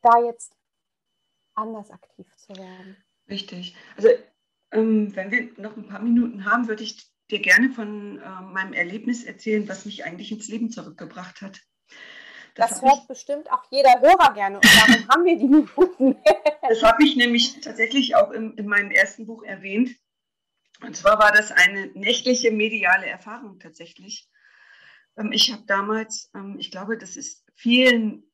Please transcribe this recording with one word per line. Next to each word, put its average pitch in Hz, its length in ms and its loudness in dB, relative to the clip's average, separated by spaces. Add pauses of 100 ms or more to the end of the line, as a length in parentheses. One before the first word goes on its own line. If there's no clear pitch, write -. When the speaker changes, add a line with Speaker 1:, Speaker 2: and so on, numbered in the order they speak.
Speaker 1:
da 233 180 6
jetzt 233 360 -6 (1000)
anders 214 360 -12
aktiv - 360 -20 (100)
zu - 200 -20
werden.“ 185 400 -20 (320)
Speaker 2:
Richtig. 190 460 -14 (200)
Also, 214 140 4 (640)
ähm, 214 440 0
wenn 190 160 -10
wir 240 260 -4
noch 214 200 -16
ein 202 100 -20
paar 202 140 -14
Minuten 233 440 -2
haben, 226 220 -2
würde 220 160 -8
ich - 260 -16 (200)
dir 214 100 -6
gerne 220 320 2
von, 208 480 -12
äh, 185 220 -18
meinem 190 320 -10
Erlebnis 214 500 -6
erzählen, 214 440 -6
was 190 180 -14
mich - 200 -16
eigentlich 180 260 -14
ins 214 160 -14
Leben 220 240 -8
zurückgebracht - 680 -18
hat. 196 200 -20 (920)
Das 226 160 0
Speaker 1:
Das 220 100 -10
Speaker 2:
hab 262 80 6
Speaker 1:
hört 269 120 6
Speaker 2:
ich - 60 -20
Speaker 1:
bestimmt 285 440 -10
auch 247 180 -4
jeder 262 320 6
Hörer 311 320 6
gerne. 202 280 -4
Und 226 140 6
darum 220 320 4
haben 320 180 2
wir 339 120 4
die 240 100 -2
Minuten. 285 680 2 (100)
<laughs> 302 440 2
Speaker 2:
Das 226 140 2
habe 311 200 6
ich 294 120 4
nämlich 240 460 0
tatsächlich 233 540 -2
auch 202 160 4
im, 220 260 -10
in 208 100 -10
meinem 202 240 -2
ersten 196 340 -2
Buch 220 180 -18
erwähnt. 208 520 -6 (880)
Und - 160 -18
zwar 208 220 2
war 208 120 6
das 214 200 2
eine 196 360 0
nächtliche 233 640 -2
mediale 208 540 -2
Erfahrung 208 540 -16
tatsächlich. 170 720 -20 (880)
Ähm, 214 140 -8
ich 214 200 -2
hab 214 160 -16
damals, 214 680 -4
ähm, 196 240 -16
ich 202 120 -16
glaube, 196 260 -10
das - 200 -20
ist - 280 -18 (100)
vielen 240 680 0 (100)